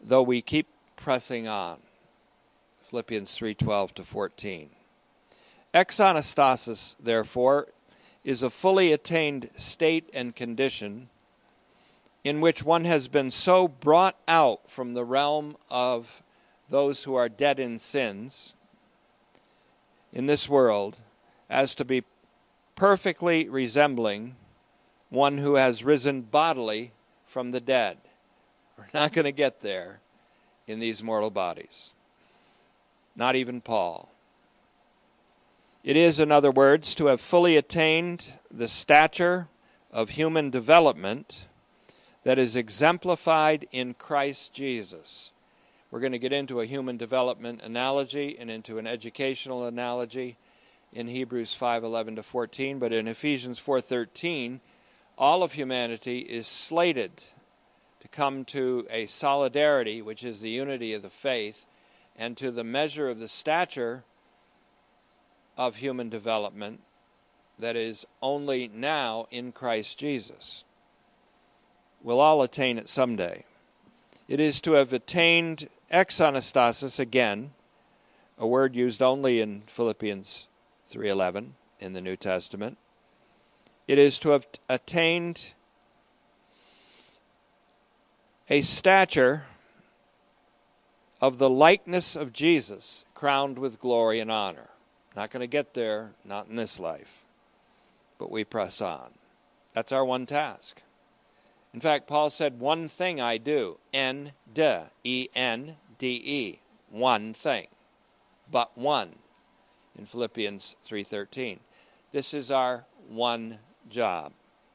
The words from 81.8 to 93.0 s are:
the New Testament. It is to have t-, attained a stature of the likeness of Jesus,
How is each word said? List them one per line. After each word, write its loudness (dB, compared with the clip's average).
the -10
New -8
Testament. -6
It 6
is 8
to 0
have 2
t-, -16
attained -2
a 4
stature 4
of 2
the 4
likeness 4
of -8
Jesus, 0